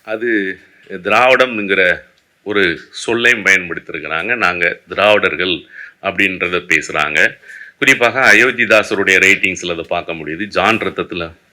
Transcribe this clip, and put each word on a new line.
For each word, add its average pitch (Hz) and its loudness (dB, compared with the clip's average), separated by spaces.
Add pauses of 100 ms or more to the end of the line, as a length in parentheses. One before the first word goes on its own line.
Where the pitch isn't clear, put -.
அது 110 -4 (300)
திராவிடம்ங்கிற 101 2 (460)
ஒரு 98 0 (120)
சொல்லையும் 117 -2
பயன்படுத்திருக்கிறாங்க. 85 -2
"நாங்க 90 -2 (100)
திராவிடர்கள்" 95 2 (380)
அப்படின்றத 92 -2
பேசுறாங்க. 78 -2 (400)
குறிப்பாக 120 2
அயோத்திதாசருடைய 107 2
ரைட்டிங்ஸ்ல 92 2
அதை 82 -6
பார்க்க 87 -6
முடியுது, 80 -8
ஜான் 101 0
ரத்தத்துல 87 -6 (220)